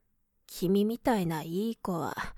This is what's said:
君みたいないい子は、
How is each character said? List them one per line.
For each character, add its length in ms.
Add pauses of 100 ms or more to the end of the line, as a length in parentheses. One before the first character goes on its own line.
(460)
君 380
み 140
た 200
い 80
な 160
い 300
い 40
子 240
は、 160 (220)